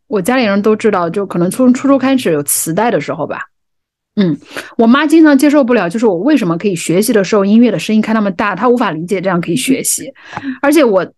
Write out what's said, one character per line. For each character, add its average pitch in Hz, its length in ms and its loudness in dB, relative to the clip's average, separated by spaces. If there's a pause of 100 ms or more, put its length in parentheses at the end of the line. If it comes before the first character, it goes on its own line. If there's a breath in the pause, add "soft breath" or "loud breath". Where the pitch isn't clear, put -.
我 208 140 -2
家 240 160 0
里 247 80 0
人 202 160 0
都 214 140 2
知 214 140 0
道， 175 200 0
就 202 160 -4
可 190 140 -8
能 175 120 0
从 254 220 2
初 262 140 -2
中 269 120 4
开 269 160 0
始 233 160 -2
有 147 120 0
磁 - 300 -6
带 214 160 0
的 175 120 -2
时 139 120 -8
候 151 140 -8
吧。 - 140 -10 (760)
嗯， 175 200 0 (400 loud breath)
我 233 80 2
妈 277 220 2
经 320 160 4
常 294 120 6
接 285 140 2
受 285 140 4
不 240 100 0
了， 190 160 0
就 226 80 -6
是 233 80 -2
我 196 120 2
为 262 200 0
什 214 100 -2
么 165 100 -2
可 208 100 -4
以 185 80 0
学 170 260 0
习 220 100 -2
的 202 120 2
时 175 120 -2
候 196 80 2
音 208 160 4
乐 233 120 4
的 202 80 -4
声 220 160 -4
音 214 60 4
开 220 120 -2
那 226 80 0
么 202 80 -2
大， 202 240 -4
她 214 160 0
无 247 80 2
法 220 140 -2
理 156 140 -8
解 185 140 -2
这 185 100 -2
样 190 100 0
可 170 120 -6
以 - 40 -2
学 254 280 -2
习。 - 280 -6 (500 loud breath)
而 285 100 2
且 302 120 4
我， 190 220 2 (120)